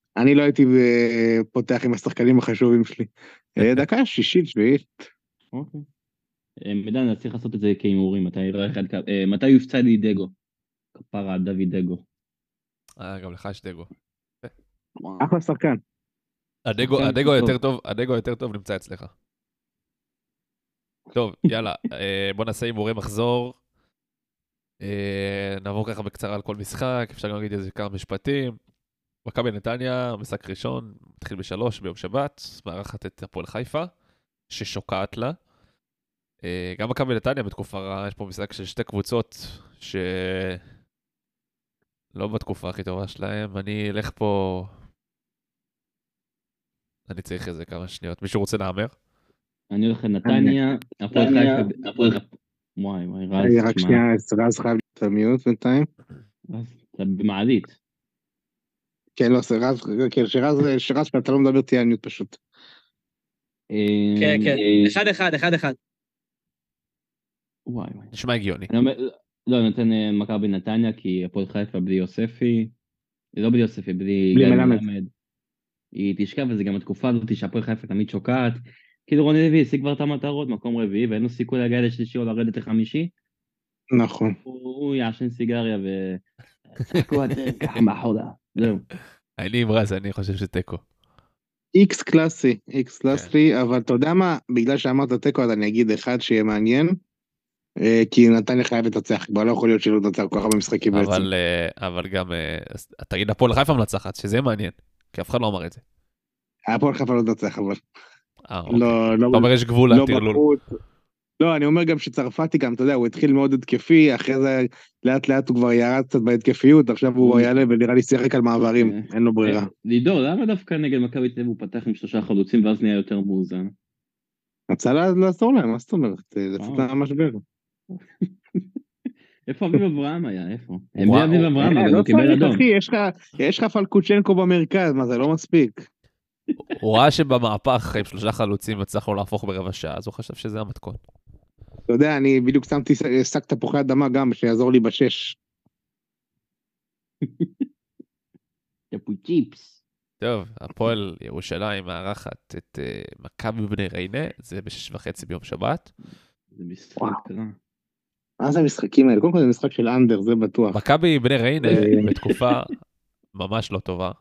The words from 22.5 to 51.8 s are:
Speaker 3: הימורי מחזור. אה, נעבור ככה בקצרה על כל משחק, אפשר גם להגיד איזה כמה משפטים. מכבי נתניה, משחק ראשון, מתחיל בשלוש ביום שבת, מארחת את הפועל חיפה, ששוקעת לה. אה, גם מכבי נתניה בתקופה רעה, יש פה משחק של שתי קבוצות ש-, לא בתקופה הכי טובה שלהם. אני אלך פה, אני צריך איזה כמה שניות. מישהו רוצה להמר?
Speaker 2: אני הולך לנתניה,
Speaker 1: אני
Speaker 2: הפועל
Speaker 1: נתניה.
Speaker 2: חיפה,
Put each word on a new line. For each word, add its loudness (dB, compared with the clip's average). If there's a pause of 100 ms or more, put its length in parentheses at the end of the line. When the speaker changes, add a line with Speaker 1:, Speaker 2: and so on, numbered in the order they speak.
Speaker 3:
הימורי -4
מחזור. -4 (1300)
אה, -6
נעבור -6
ככה -10
בקצרה -10
על -10
כל -10
משחק, -6
אפשר -10
גם -10
להגיד -8
איזה -8
כמה -10
משפטים. -8 (720)
מכבי -4
נתניה, -6
משחק -12
ראשון, -10 (220)
מתחיל -14
בשלוש -6
ביום -10
שבת, -8 (260)
מארחת -12
את -18
הפועל -12
חיפה, -8 (680)
ששוקעת -8
לה. -6 (1120)
אה, -8
גם -4
מכבי -4
נתניה -4
בתקופה -12
רעה, -8
יש -12
פה -14
משחק -12
של -14
שתי -10
קבוצות -6 (440)
ש-, -12 (2250)
לא -6
בתקופה -8
הכי -10
טובה -8
שלהם. -10
אני -6
אלך -8
פה, -4 (2500)
אני -14
צריך -10
איזה -10
כמה -12
שניות. -14
מישהו -2
רוצה -2
להמר? -4 (840)
Speaker 2:
אני 0
הולך -2
לנתניה, 2
Speaker 1:
אני -4 (220)
Speaker 2:
הפועל 2
Speaker 1:
נתניה. 2
Speaker 2:
חיפה, -4